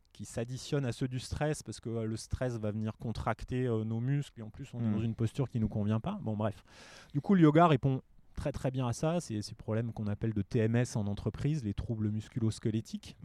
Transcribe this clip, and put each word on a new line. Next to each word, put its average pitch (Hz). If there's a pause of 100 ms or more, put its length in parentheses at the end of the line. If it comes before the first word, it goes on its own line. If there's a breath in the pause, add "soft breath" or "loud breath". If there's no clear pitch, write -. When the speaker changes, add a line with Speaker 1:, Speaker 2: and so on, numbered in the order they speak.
(120)
Speaker 1:
qui 107
s'additionnent 127
à 120
ceux 131
du 127
stress, -
parce -
que, 117
euh, 113
le 110
stress 123
va 107
venir 107
contracter, 127
euh, 110
nos 113
muscles, 135
et -
en 107
plus -
on 117
est 117
Speaker 2:
Mm. 107
Speaker 1:
dans 104
une 113
posture 117
qui 117
nous 110
convient 107
pas. 196
Bon, 110
bref. 107 (500 loud breath)
Du 143
coup, 202
le 180
yoga 156
répond 135 (320)
très, -
très -
bien 131
à 117
ça. 165
C'est 107
ces -
problèmes 110
qu'on 107
appelle 104
de 104
T -
M 110
S 120
en 101
entreprise, 131
les 101
troubles 107
musculo-squelettiques. 110